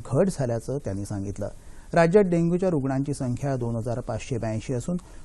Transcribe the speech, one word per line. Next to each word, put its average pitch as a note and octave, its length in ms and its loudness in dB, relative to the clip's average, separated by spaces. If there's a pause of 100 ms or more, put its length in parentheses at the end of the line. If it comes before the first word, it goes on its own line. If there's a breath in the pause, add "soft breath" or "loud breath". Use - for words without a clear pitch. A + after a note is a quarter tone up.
(120)
घट F3 200 4
झाल्याचं B2 460 -2
त्यांनी G2+ 260 -4
सांगितलं. G2+ 440 -4 (440 loud breath)
राज्यात E3+ 320 8
डेंग्यूच्या F3 460 2
रुग्णांची C#3 440 0
संख्या C3+ 420 -2
दोन A#2 200 -2
हजार A#2 240 -2
पाचशे A#2 380 -4
ब्याऐंशी A2 360 -2
असून D3 220 -2 (280 loud breath)